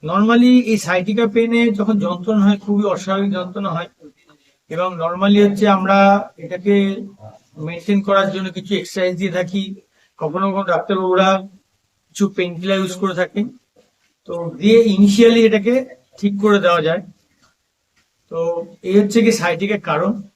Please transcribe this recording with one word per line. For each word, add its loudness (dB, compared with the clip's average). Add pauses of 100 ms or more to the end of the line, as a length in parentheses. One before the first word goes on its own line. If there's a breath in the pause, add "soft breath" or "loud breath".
normally 4
এই 0
sciatica -2
পেইনে 0
যখন 0
যন্ত্রণা 0
হয়, 4
খুবই -2
অস্বাভাবিক -2
যন্ত্রণা -8
হয় -8 (800)
এবং -6
normally 2
হচ্ছে 0
আমরা 2
এটাকে -2 (640)
মেইনটেইন -4
করার 0
জন্য -6
কিছু -8
এক্সারসাইজ -4
দিয়ে -4
থাকি, -6 (420)
কখনো -4
কখনো -4
ডাক্তারবাবুরা 0 (600)
কিছু -2
পেইনকিলার -4
ইউজ -4
করে -4
থাকেন, -4 (760)
তো -12 (160)
দিয়ে 4
initially 4
এটাকে 0 (340)
ঠিক -2
করে 4
দেওয়া 2
যায়। -2 (1300)
তো -6 (160)
এই 2
হচ্ছে 2
কি 4
sciatica -2
কারণ। -4 (140)